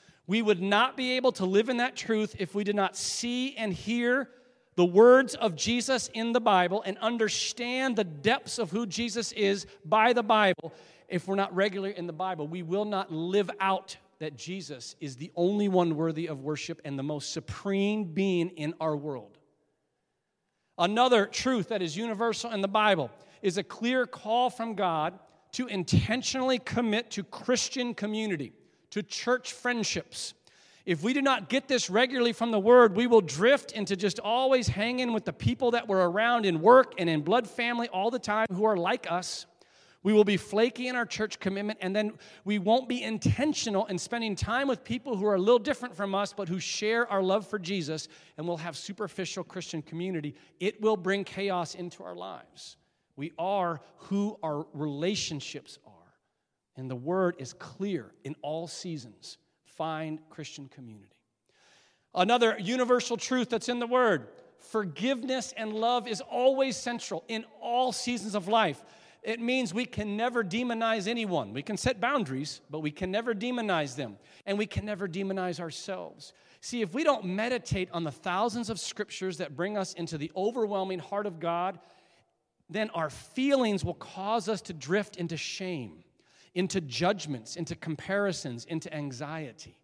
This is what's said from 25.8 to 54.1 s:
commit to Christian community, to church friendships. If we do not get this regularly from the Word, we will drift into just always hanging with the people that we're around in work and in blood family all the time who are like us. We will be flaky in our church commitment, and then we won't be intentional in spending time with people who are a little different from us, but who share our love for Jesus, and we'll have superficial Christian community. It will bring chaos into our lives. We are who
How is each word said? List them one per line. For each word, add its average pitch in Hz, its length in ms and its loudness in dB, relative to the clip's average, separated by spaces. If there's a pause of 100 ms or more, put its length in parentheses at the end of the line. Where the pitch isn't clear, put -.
commit 233 500 0
to 202 140 -8
Christian - 720 -2
community, 208 580 -4 (380)
to 208 100 -4
church - 520 -4
friendships. - 840 -4 (500)
If 165 180 0
we 240 100 2
do 277 80 2
not 262 280 2
get 262 180 0
this 254 220 0
regularly 240 420 2
from 233 200 -2
the 214 80 2
Word, 226 360 10
we 240 120 2
will 233 140 8
drift 190 520 2
into 202 240 -2
just 190 220 -2
always 254 480 2
hanging 240 440 0
with 220 140 -2
the 165 80 -4
people 240 380 0
that 233 140 2
we're 190 200 4
around 220 400 2
in 170 160 2
work 247 360 10
and 175 120 2
in 156 120 2
blood 214 240 2
family 240 440 -2
all 196 200 0
the 247 100 -4
time 214 320 0
who 185 120 -2
are 214 140 4
like 170 340 0
us. - 360 -6 (560)
We 208 100 4
will 208 100 8
be 196 140 4
flaky 240 500 0
in 254 80 -4
our 240 100 0
church - 340 -6
commitment, 202 420 -4
and 185 120 -4
then 214 200 0 (320)
we 208 140 0
won't 226 280 2
be 247 160 -2
intentional 220 840 0
in 185 100 -4
spending 226 380 -4
time 254 340 -2
with 233 160 -2
people 233 320 -4
who 190 80 -2
are 208 100 4
a 185 40 4
little 226 200 6
different 247 340 -4
from 196 220 -4
us, 202 160 -2
but 196 160 -8
who 180 120 -4
share 226 520 0
our 196 100 2
love 190 240 2
for 214 140 -6
Jesus, 160 480 -6 (300)
and 156 100 -6
we'll 170 100 -2
have 156 200 -8
superficial 190 680 -8
Christian 165 380 -8
community. 160 540 -6 (260)
It 202 180 -4
will 214 160 4
bring 190 300 -2
chaos 190 500 -4
into 175 280 -12
our - 120 -12
lives. - 600 -16 (400)
We 147 200 -8
are 175 440 -2 (160)
who 202 440 -2